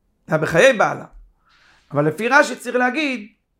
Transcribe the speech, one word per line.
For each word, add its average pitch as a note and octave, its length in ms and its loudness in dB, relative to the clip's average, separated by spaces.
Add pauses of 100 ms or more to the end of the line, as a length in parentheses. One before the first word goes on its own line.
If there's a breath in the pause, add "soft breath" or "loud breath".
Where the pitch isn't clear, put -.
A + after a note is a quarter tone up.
(280)
היה D#3 100 0
בחיי A3 360 4
בעלה. D#3 320 -2 (840)
אבל D3 160 0
לפי F3+ 200 -2
רש"י B3 280 2
צריך A#3 200 -8
להגיד B3 580 -4 (260)